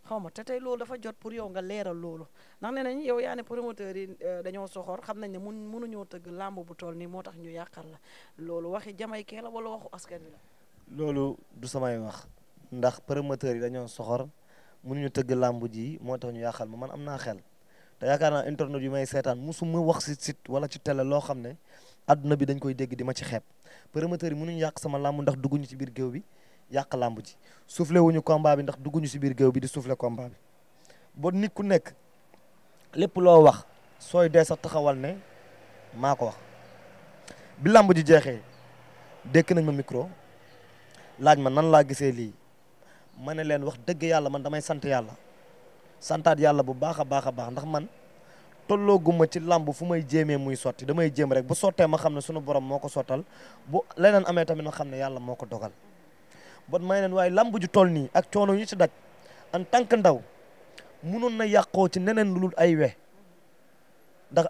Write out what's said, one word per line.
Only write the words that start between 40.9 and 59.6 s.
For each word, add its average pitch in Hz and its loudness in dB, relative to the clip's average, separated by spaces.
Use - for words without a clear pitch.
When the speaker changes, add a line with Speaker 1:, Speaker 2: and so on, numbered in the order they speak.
Speaker 2:
laaj 143 8
ma 135 2
nan 156 4
laa 151 10
gisee 135 -2
lii. 117 -8
Ma 139 -10
ne 156 -6
leen, 147 0
wax - -6
dëgg 165 -4
yàlla, 160 2
man 139 -6
damay 151 0
sant 147 -4
yàlla. 123 -2
Santaat 156 2
yàlla 147 6
bu 131 -4
baax 151 -4
a 151 0
baax 135 -2
a 131 -4
baax, 120 -8
ndax 135 -8
man 156 -6
tollooguma 190 4
ci 175 -4
làmb 160 2
fu 170 -8
may 170 -2
jéemee 151 2
muy 135 -4
sotti. 131 -6
Damay 160 2
jéem 143 2
rek, 131 2
bu 165 -2
sottee 185 4
ma 156 2
xam 151 0
ne 143 -6
sunu 160 -8
borom 139 -2
moo 139 -4
ko - -10
sottal, 131 -4
bu 151 -2
leneen 196 6
amee 175 0
tamit 156 -4
ma 151 -8
xam 143 -8
ne 135 -10
yàlla 135 -6
moo 123 -8
ko 127 -14
dogal. 107 -10
Bon, 180 -2
may 185 0
leen, 185 0
waaye 185 4
làmb 214 4
ju 175 -4
toll 185 8
nii 147 0
ak - 2
coono 202 4
yu 208 -2
ci 208 -10
daj, 185 4
en 180 0